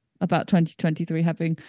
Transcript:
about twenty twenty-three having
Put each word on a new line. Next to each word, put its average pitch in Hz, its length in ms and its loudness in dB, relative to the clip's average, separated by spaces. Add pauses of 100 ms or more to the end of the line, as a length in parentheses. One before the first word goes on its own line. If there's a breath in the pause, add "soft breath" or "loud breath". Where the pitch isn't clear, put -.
(200)
about 175 260 0
twenty 165 320 2
twenty-three 165 440 -2
having 165 360 -2 (100)